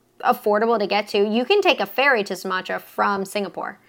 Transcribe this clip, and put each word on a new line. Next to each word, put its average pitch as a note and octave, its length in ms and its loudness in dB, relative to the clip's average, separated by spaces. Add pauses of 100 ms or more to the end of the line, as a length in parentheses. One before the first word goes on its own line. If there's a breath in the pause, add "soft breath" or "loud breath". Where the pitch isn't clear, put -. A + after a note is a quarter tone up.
(240)
affordable A3 540 2
to G#3 80 -2
get G#3 220 -2
to. G#3+ 100 0
You G#3+ 260 2
can G4+ 160 4
take F4+ 200 4
a G3 60 -4
ferry B3+ 380 2
to G3+ 120 -6
Sumatra F#3 420 -6
from G3+ 460 -2
Singapore. G3+ 540 -8 (100)